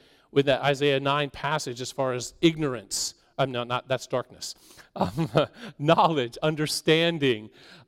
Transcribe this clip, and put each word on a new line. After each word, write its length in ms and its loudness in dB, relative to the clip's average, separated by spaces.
with 140 4
that 160 2
Isaiah 380 2
nine 300 0
passage 520 -6
as 100 -8
far 220 -2
as 280 -8
ignorance. 760 -2
Um, 140 0
no, 120 -4
not, 240 -4
that's 200 -4
darkness. 520 -8
<laughs> 60 -20
Um, 360 -4
<laughs> 220 -16
knowledge, 640 2
understanding, 1040 0